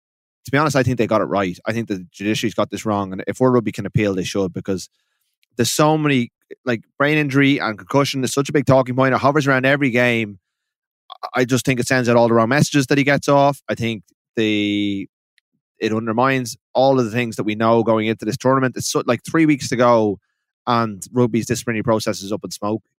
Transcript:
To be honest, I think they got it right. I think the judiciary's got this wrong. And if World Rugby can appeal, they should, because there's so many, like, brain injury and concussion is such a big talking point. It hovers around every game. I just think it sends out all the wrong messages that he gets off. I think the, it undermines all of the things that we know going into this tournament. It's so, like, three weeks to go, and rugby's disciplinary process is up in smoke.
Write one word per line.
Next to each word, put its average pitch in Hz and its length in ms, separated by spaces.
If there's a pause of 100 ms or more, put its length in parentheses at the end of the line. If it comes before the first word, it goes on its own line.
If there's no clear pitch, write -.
(460)
To - 60
be 139 60
honest, 147 180
I 131 80
think 127 140
they 110 100
got 107 140
it 90 40
right. 90 400
I 110 80
think 113 140
the 92 240
judiciary's 104 420
got 107 160
this 98 160
wrong. 101 260
And 95 160
if - 120
World 127 160
Rugby 107 160
can 101 140
appeal, 101 280
they 92 100
should, 95 300
because 95 340 (680)
there's 117 140
so 156 260
many, 139 340 (320)
like, 120 200 (140)
brain 147 200
injury 139 400
and 104 200
concussion 135 460
is 120 100
such 143 160
a 139 40
big 143 120
talking 131 300
point. 131 180
It 117 60
hovers 139 280
around 131 180
every 139 240
game. 113 500 (960)
I 127 100
just 120 200
think 131 140
it 117 80
sends 127 220
out 120 60
all 117 120
the 113 60
wrong 113 160
messages 143 380
that 143 100
he 143 60
gets 139 240
off. 143 420
I 107 60
think 113 280 (320)
the, 104 720 (720)
it 107 160
undermines 117 640 (160)
all 131 260
of 123 60
the 104 60
things 117 240
that 107 80
we 107 100
know 113 300
going 110 240
into 110 180
this 107 120
tournament. 131 380
It's - 160
so, 143 140
like, - 180
three 165 220
weeks 151 240
to 131 60
go, 113 440 (460)
and 113 460
rugby's 117 340
disciplinary 110 380
process 107 400
is 98 80
up 101 120
in 92 80
smoke. 107 300 (180)